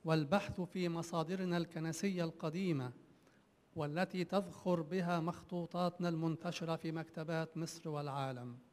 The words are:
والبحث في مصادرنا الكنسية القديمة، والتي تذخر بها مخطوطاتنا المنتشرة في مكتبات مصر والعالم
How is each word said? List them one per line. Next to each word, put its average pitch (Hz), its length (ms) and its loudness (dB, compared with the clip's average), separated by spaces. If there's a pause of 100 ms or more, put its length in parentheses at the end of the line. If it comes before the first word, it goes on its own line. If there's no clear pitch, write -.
والبحث 160 560 4
في 175 280 0
مصادرنا 170 680 0
الكنسية 170 680 0
القديمة، 160 680 0 (840)
والتي 170 480 0
تذخر 180 580 2
بها 175 380 2
مخطوطاتنا 175 880 0
المنتشرة 165 680 0
في 165 160 -4
مكتبات 160 640 -4
مصر 165 320 -4
والعالم 135 680 -4 (140)